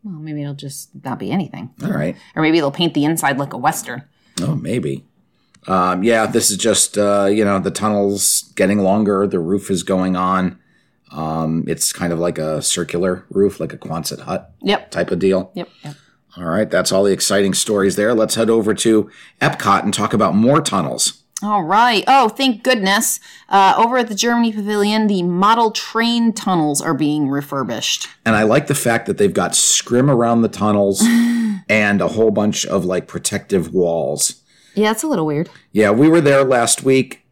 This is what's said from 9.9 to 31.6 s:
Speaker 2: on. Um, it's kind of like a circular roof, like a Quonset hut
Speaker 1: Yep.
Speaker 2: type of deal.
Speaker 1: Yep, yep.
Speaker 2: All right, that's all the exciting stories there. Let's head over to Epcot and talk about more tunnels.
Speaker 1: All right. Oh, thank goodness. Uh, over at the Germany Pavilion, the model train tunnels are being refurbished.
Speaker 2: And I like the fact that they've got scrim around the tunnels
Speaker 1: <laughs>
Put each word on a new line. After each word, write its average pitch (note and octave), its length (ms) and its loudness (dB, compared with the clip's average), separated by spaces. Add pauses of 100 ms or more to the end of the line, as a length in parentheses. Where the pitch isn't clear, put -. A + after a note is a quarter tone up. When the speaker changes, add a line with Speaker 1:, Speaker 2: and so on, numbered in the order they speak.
Speaker 2:
on. F#2 420 -2 (540)
Um, D#2+ 560 -4
it's - 240 -4
kind F2 220 -4
of D#2+ 60 -4
like E2+ 180 -2
a D#2 240 -4
circular F2+ 680 -4
roof, G2 300 0
like D#2+ 140 -8
a - 40 -16
Quonset - 440 -10
hut - 300 -8 (100)
Speaker 1:
Yep. - 300 -2
Speaker 2:
type F2+ 200 -4
of F2+ 80 -4
deal. F#2+ 360 0
Speaker 1:
Yep, F3 140 -12 (140)
yep. D3 120 -16 (420)
Speaker 2:
All F2 80 -10
right, F2 240 -2
that's F2+ 240 0
all G2 100 2
the G2+ 80 4
exciting G2 420 0
stories G2 440 0
there. G#2+ 160 2
Let's A2 220 0
head A2+ 140 0
over A2 260 2
to G#2+ 340 2 (320)
Epcot G#2 420 0
and G2+ 100 -2
talk G#2 200 -2
about G#2 220 2
more B2+ 260 4
tunnels. - 640 -4 (180)
Speaker 1:
All G3+ 220 -2
right. G#3+ 440 2
Oh, B3+ 220 4
thank B3 340 -2
goodness. G#3+ 560 0 (300)
Uh, G3 280 6
over A#3 200 2
at A#3+ 120 0
the G#3+ 60 -6
Germany A#3 380 0
Pavilion, G#3 540 0
the G3 160 2
model G#3 480 2
train A#3 600 0
tunnels D#3+ 500 0
are D#3+ 120 -2
being D3 360 0
refurbished. C#3 800 -6 (180)
Speaker 2:
And A2 100 2
I G#2+ 80 2
like B2 240 2
the C#3+ 80 0
fact A#2 320 -2
that G2+ 100 -4
they've G2 160 2
got F2+ 220 -2
scrim - 540 2
around A#2 320 2
the A2+ 80 2
tunnels G2+ 520 0
Speaker 1:
<laughs> A#3 680 0